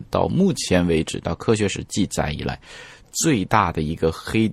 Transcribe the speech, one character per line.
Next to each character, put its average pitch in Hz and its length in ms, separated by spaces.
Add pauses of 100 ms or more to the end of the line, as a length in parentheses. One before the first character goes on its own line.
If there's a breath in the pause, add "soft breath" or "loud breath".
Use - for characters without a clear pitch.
到 87 180
目 180 240
前 90 340
为 82 200
止， - 160
到 87 140
科 117 200
学 104 140
史 - 160
记 104 220
载 - 240
以 76 100
来 - 180 (540 loud breath)
最 127 320
大 101 260
的 80 100
一 78 140
个 82 160
黑 110 420